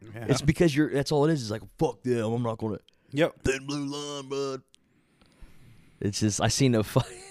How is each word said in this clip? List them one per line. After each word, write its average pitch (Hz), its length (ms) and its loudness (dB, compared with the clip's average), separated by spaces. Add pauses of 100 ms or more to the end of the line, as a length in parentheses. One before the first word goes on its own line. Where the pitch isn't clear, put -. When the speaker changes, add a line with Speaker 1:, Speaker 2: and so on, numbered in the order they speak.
Speaker 1:
Yeah. 110 280 -14
Speaker 2:
It's 131 120 4
because 151 340 4
you're, 147 160 4
that's 135 200 0
all 147 140 4
it 160 80 4
is. 139 100 -2
It's 104 80 -8
like, 107 100 -4 (160)
"Fuck 131 240 -2
them. 117 320 0
I'm 120 80 -2
not 113 160 -2
gonna." 107 220 -6 (320)
Speaker 1:
Yep. 147 320 0
Speaker 2:
Thin 135 240 -2
blue 143 180 -4
line, 143 420 -8
bud. 135 340 -4 (1400)
It's 101 200 -2
just, 107 220 2
I 107 60 4
seen 127 260 4
a 110 100 4
fu-, - 180 2 (300)